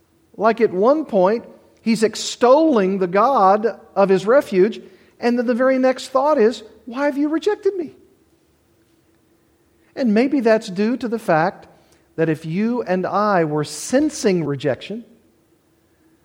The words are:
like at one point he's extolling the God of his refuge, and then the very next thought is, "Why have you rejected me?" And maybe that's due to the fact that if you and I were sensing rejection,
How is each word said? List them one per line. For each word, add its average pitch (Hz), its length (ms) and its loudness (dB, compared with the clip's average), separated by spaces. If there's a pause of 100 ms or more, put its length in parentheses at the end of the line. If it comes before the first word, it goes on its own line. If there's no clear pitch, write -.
(360)
like 220 240 0
at 208 140 2
one 254 320 0
point 208 400 0 (360)
he's 220 220 0
extolling 240 920 2
the 185 100 -2
God 208 720 2 (160)
of 190 140 2
his 190 160 2
refuge, 220 560 2 (360)
and 240 220 -2
then 240 60 -2
the 247 80 0
very 262 260 0
next 262 300 -2
thought 285 280 0
is, 233 260 2 (220)
"Why 254 200 -6
have 285 120 -2
you 294 120 0
rejected 392 480 -2
me?" 311 180 -10 (2000)
And 233 180 0
maybe 269 280 0
that's 220 260 2
due 208 300 -2
to 247 100 -8
the 220 120 -6
fact 170 480 -2 (500)
that 160 100 0
if 156 180 -4
you 220 360 -2
and 180 240 -2
I 196 400 0
were 151 180 -2
sensing 240 800 -2
rejection, 143 640 -6 (1200)